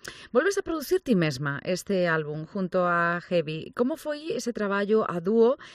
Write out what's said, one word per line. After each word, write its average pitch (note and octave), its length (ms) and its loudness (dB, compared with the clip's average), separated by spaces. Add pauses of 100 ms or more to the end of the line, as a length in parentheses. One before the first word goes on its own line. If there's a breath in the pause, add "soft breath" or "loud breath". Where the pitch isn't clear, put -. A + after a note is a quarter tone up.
(320 loud breath)
Volves E4+ 240 2
a G4+ 80 -2
producir E4 400 -2
ti C4+ 80 0
mesma D3 480 0
este F3+ 480 0
álbum D#3 400 -2
junto F#3 400 0
a E3+ 320 2
Heavy. D#3+ 560 -2
Como C4+ 240 0
foi D4+ 320 -6
ese - 240 -4
traballo G3+ 480 2
a F3 160 -4
dúo A3+ 400 4 (140 loud breath)